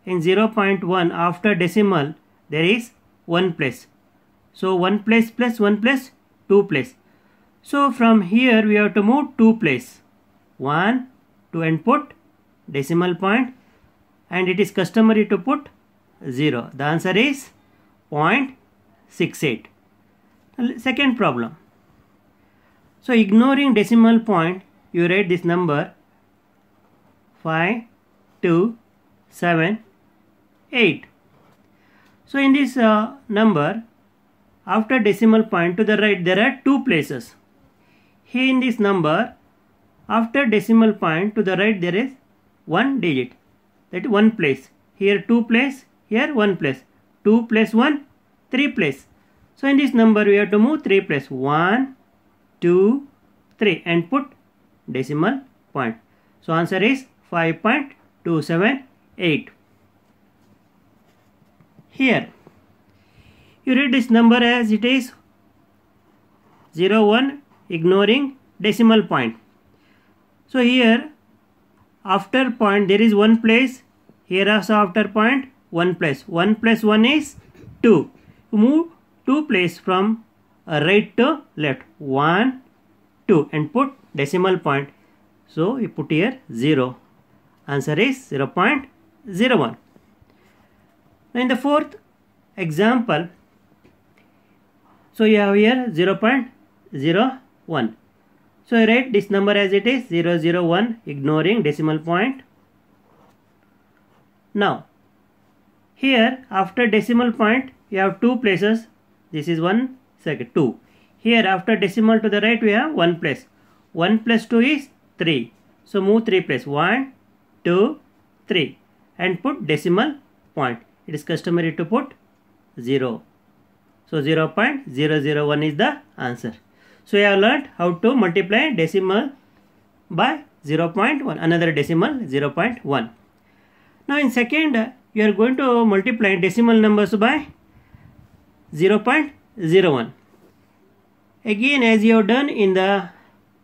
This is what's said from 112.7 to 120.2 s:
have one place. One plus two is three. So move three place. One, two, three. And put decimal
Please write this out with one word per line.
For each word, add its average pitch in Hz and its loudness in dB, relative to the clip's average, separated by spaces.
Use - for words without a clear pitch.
have 277 -2
one 170 0
place. 147 -6
One 185 0
plus 226 -2
two 233 0
is 277 0
three. 147 -2
So - -4
move 214 2
three 185 0
place. 151 -4
One, 180 -2
two, 196 0
three. 160 -4
And 180 -4
put 277 -6
decimal 180 0